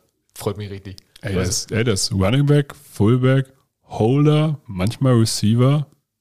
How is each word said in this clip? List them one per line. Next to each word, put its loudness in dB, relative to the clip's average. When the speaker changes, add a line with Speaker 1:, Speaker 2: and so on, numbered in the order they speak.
Speaker 1:
freut -8
mich -12
richtig. -16
Speaker 2:
Ey, -6
Speaker 1:
Weißt 0
Speaker 2:
der 0
ist, -6
ey, 0
der 0
ist -4
Running 0
Back, 2
Fullback, 0
Holder, 0
manchmal -2
Receiver. 2